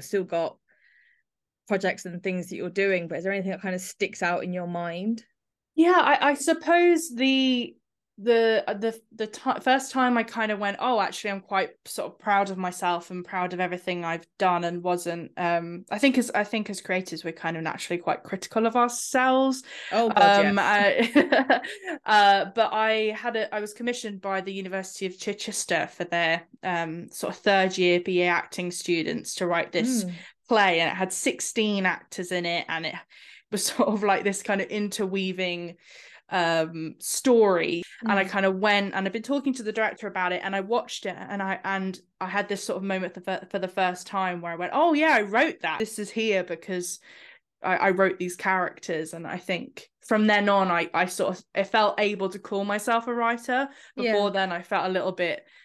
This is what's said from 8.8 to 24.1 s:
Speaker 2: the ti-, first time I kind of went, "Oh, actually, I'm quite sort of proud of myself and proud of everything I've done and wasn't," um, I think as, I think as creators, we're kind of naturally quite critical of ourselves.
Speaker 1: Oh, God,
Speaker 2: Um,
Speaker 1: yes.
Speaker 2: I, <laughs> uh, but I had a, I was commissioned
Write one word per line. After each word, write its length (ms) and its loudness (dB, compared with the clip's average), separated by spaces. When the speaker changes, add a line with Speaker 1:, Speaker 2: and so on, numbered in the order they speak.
Speaker 2:
the 120 -6
ti-, 340 -4
first 300 2
time 260 2
I 60 2
kind 280 -4
of 60 -2
went, 220 -4
"Oh, 200 0
actually, 300 -2
I'm 100 -6
quite 300 -2
sort 260 -8
of 60 -20
proud 320 2
of 80 -8
myself 540 -4
and 120 -8
proud 300 -4
of 60 -8
everything 440 -4
I've 220 -6
done 240 2
and 180 -4
wasn't," 560 -4
um, 540 -2
I 80 -4
think 180 4
as, 160 0
I 100 2
think 280 -4
as 100 -10
creators, 420 -4
we're 80 -6
kind 260 -6
of 40 -6
naturally 380 -4
quite 240 -4
critical 420 -2
of 100 2
ourselves. 840 2
Speaker 1:
Oh, 180 2
God, 380 8
Speaker 2:
Um, 100 2
Speaker 1:
yes. 580 4
Speaker 2:
I, 460 4
<laughs> 240 -8
uh, 380 6
but 180 2
I 420 2
had 200 -4
a, 180 -2
I 60 -2
was 160 -10
commissioned 440 -6